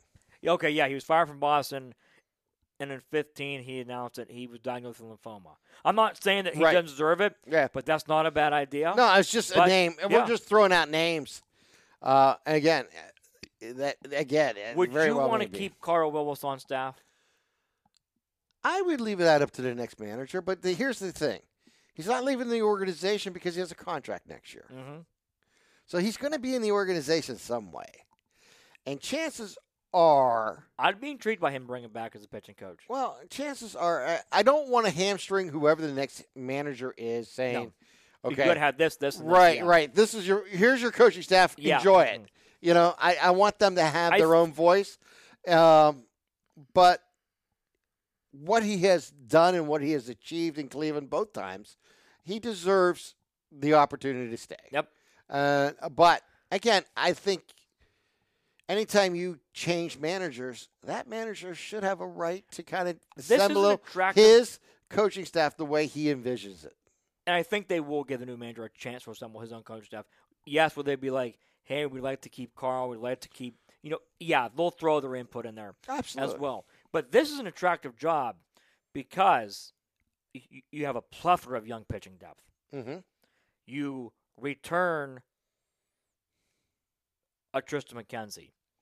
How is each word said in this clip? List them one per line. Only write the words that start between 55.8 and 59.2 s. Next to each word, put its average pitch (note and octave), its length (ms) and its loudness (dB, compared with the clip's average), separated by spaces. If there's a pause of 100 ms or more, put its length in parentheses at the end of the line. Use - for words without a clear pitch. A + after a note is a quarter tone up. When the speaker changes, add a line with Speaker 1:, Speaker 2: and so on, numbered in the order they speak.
Speaker 2:
but, E3 320 4 (300)
again, G3 320 2 (120)
I D#3+ 180 0
think F#3+ 280 -4 (1300)
anytime G3 460 0
you F3 240 -6 (160)